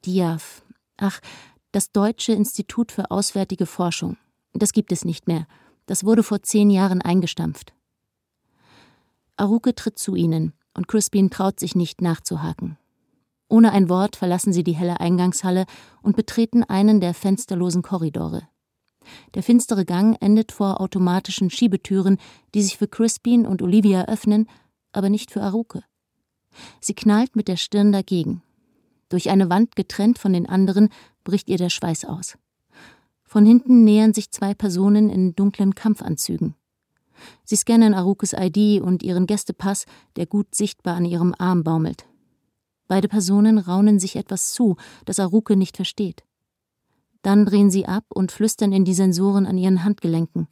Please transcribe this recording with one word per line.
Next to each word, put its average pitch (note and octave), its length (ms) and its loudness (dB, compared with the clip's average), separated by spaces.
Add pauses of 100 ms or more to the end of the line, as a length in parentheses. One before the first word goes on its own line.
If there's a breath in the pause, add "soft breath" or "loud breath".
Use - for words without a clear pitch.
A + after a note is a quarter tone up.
Diaf. F3 580 -4 (340)
Ach, G3 220 -4 (520 loud breath)
das - 200 -4
Deutsche A3 420 -2
Institut G#3 580 -4
für - 180 -8
Auswärtige F#3+ 560 -4
Forschung. F3 520 -6 (360)
Das - 180 -2
gibt - 200 -2
es F3 120 -4
nicht - 240 -6
mehr. E3 200 -4 (400 soft breath)
Das - 160 -6
wurde A3 180 4
vor G#3 220 -2
zehn G#3 260 2
Jahren F#3 320 2
eingestampft. E3+ 720 -4 (1600 soft breath)
Aruke A3+ 380 0
tritt - 240 -8
zu - 160 -6
ihnen D#3+ 400 -2 (220)
und F#3 120 -8
Crispin G3 440 0
traut G3 280 -4
sich F3 160 -6
nicht F3 260 -4
nachzuhaken. E3 760 -6 (720)
Ohne A3+ 220 6
ein F#3+ 180 2
Wort F#3 260 0
verlassen F3+ 380 -2
sie E3+ 100 0
die E3+ 120 -2
helle F3 240 -4
Eingangshalle F3+ 680 0 (380 loud breath)
und G#3 120 0
betreten A3+ 480 0
einen G3+ 380 2
der F3 140 -2
fensterlosen F3+ 680 -2
Korridore. E3 680 -6 (840 loud breath)
Der F#3 80 -6
finstere A3+ 440 -2
Gang G3 360 0
endet G#3+ 300 0
vor G3 280 -4
automatischen F#3 680 -4
Schiebetüren, G3 720 0 (340 loud breath)
die G#3 80 -2
sich G3 160 -4
für G#3 100 -4
Crispin A#3 600 -2
und F#3 160 -4
Olivia F#3+ 420 2
öffnen, G#3+ 420 0 (440 soft breath)
aber G3 180 -2
nicht G#3 220 -2
für G3+ 100 -6
Aruke. G#3 420 -6 (960 loud breath)
Sie - 140 -8
knallt A3 420 0
mit G#3 120 -4
der F3+ 100 -4
Stirn G#3 340 0
dagegen. F3+ 520 -4 (680)
Durch F3+ 200 -4
eine G3 200 2
Wand G3+ 260 0
getrennt G#3 440 -2
von G3 120 -2
den F3 160 0
anderen F#3+ 420 2 (360 soft breath)
bricht - 240 -4
ihr F#3 80 0
der F3 120 -2
Schweiß - 360 -6
aus. - 320 -12 (840 soft breath)
Von G#3 220 4
hinten A#3+ 380 8
nähern G#3+ 300 6
sich - 180 -6
zwei G3+ 220 -4
Personen G3+ 560 2
in F#3 260 -2
dunklen G3 400 0
Kampfanzügen. - 800 -4 (880 soft breath)
Sie - 120 -4
scannen A3+ 380 4
Arukes F#3+ 400 -2
I F#3 160 -2
D G#3 320 2
und F3+ 220 -2
ihren F3+ 240 -2
Gästepass, G3 580 -6 (300 soft breath)
der E3+ 100 -4
gut - 300 -4
sichtbar G3 400 -4
an F3 100 -2
ihrem F3 320 0
Arm F3+ 260 0
baumelt. D#3+ 420 -2 (840)
Beide F#3+ 180 0
Personen G#3 500 2
raunen G3 420 2
sich F#3 180 -8
etwas - 340 -6
zu, G#3 240 0 (300 loud breath)
das G3+ 140 -6
Aruke G3+ 360 0
nicht F#3+ 220 -2
versteht. - 480 -8 (960)
Dann G3+ 240 4
drehen G3+ 260 4
sie F#3+ 140 -2
ab G3 240 -6
und F#3 240 -4
flüstern G#3+ 400 -2
in F#3+ 100 4
die F3+ 100 0
Sensoren F#3+ 520 2
an F#3 120 -4
ihren F#3 280 0
Handgelenken. E3+ 680 -2